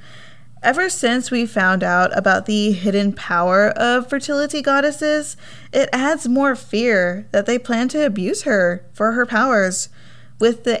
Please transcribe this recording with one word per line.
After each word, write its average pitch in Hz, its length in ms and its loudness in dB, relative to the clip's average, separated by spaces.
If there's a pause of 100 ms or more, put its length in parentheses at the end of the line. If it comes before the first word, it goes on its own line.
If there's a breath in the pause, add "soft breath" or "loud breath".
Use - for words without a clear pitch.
(640 loud breath)
Ever 320 240 2
since 247 420 -2
we 240 140 0
found 190 400 2
out 180 320 2
about 196 300 2
the 214 260 2
hidden 202 400 0
power 185 560 2
of 247 400 2
fertility 285 540 -2
goddesses, 294 760 0 (380 loud breath)
it 269 180 2
adds 277 340 0
more 262 300 2
fear 208 760 0
that 202 120 0
they 240 140 0
plan 240 300 -2
to 302 160 0
abuse 208 380 -2
her 180 400 2 (120)
for 220 180 0
her 240 140 0
powers. 220 640 0 (500 loud breath)
With 226 240 2
the, 233 160 0